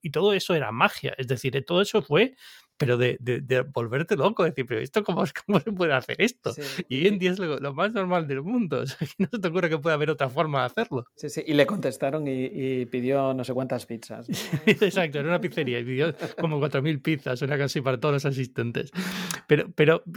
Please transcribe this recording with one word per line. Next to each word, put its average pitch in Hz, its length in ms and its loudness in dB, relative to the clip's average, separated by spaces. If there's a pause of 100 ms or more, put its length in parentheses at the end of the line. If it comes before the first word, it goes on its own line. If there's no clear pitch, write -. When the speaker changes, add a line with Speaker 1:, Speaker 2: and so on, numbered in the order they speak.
Speaker 1:
Y 156 80 -4
todo 190 220 4
eso 185 200 0
era 127 180 2
magia, 139 460 0
es 131 100 -4
decir, 127 300 -2
eh, 131 60 -2
todo 175 180 2
eso 202 220 2
fue, 208 320 2 (420)
pero 123 200 4
de, 123 220 2
de, 123 220 -2
de 127 200 2
volverte 135 540 -2
loco, 175 300 2
es 156 60 2
decir, 131 160 -4
"¿Pero 120 140 -2
esto 147 220 -2
cómo, 190 200 0
<laughs> - 220 -6
cómo 202 140 2
se 226 120 -4
puede 180 220 2
hacer - 260 0
esto?". - 340 -2
Speaker 2:
Sí. 147 80 -10 (260)
Speaker 1:
Y 131 120 -2
hoy 170 80 4
en 208 120 2
día 180 120 2
es 190 80 -2
lo, 151 180 -2
lo 139 160 -6
más 190 180 0
normal 180 360 0
del 139 160 -4
mundo, 185 360 0
<laughs> - 20 -2
o 123 40 -2
sea, - 140 -10
que - 180 -6
no 185 140 2
se 233 80 -6
te 185 80 -2
ocurre 175 200 0
que 156 120 0
pueda 156 160 2
haber 147 160 0
otra 135 180 0
forma 143 300 0
de 127 80 2
hacerlo. 139 380 -4 (100)
Speaker 2:
Sí, 147 140 -10
sí, 147 160 -6
y 151 80 0
le 143 120 8
contestaron 151 600 -2
y, 131 180 -2
y 131 400 -2
pidió 131 480 0
no 127 100 -4
sé 127 120 -4
cuántas 127 320 -4
pizzas, 117 420 -12
¿no? 202 60 -2
Speaker 1:
<laughs> - 320 -4
Exacto, 180 520 2
era 143 80 -2
una 170 140 0
pizzería 131 380 -2
y 120 40 -4
pidió 131 300 0 (260)
como 156 200 0
cuatro 139 240 0
mil 151 180 0
pizzas, 139 400 -2
una 143 140 0
cosa 139 100 0
así 139 160 -2
para 127 180 0
todos 151 140 2
los 139 120 0
asistentes. 123 680 -2 (560)
Pero, - 260 4
pero 160 300 6 (140)